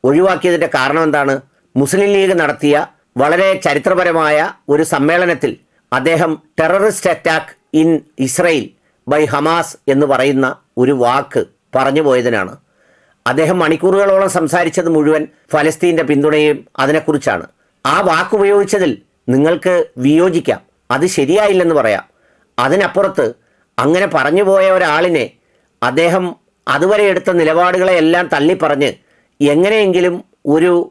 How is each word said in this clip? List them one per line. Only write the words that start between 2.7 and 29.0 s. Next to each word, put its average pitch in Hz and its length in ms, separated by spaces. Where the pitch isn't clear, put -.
വളരെ 170 320
ചരിത്രപരമായ 160 720
ഒരു 147 140
സമ്മേളനത്തിൽ 160 680
അദ്ദേഹം 160 400
terrorist 196 520
attack 160 340
in 156 160
Israel 151 400
by 147 140
Hamas 160 360
എന്ന് 139 180
പറയുന്ന 135 420
ഒരു 127 160
വാക്ക് 127 380
പറഞ്ഞു 135 320
പോയതിനാണ്. 120 460
അദ്ദേഹം 156 340
മണിക്കൂറുകളോളം 190 680
സംസാരിച്ചത് 165 680
മുഴുവൻ 156 280
ഫലസ്തീൻ്റെ 156 500
പിന്തുണയും 151 560
അതിനെക്കുറിച്ചാണ്. 139 680
ആ 143 100
വാക്ക് 175 280
ഉപയോഗിച്ചതിൽ 202 540
നിങ്ങൾക്ക് 165 420
വിയോജിക്കാം, 156 640
അത് 135 160
ശരിയായില്ലെന്ന് 180 640
പറയാം. 110 260
അതിനപ്പുറത്ത് 170 680
അങ്ങനെ 170 380
പറഞ്ഞു 151 280
പോയ 190 280
ഒരാളിനെ 165 540
അദ്ദേഹം 170 440
അതുവരെ 185 440
എടുത്ത 185 180
നിലപാടുകളെയെല്ലാം 175 920
തള്ളിപ്പറഞ്ഞ് 147 580